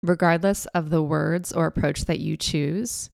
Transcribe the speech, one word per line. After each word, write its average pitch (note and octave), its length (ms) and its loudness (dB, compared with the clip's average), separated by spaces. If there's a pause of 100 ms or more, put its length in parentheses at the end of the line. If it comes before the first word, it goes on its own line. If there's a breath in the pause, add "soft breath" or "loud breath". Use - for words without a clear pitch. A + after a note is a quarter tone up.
Regardless E3+ 640 2
of D#3 240 -2
the D#3+ 120 4
words D#3 500 0
or E3 140 2
approach - 380 -2
that D#3+ 160 -2
you D#3 160 -4
choose D#3+ 800 -4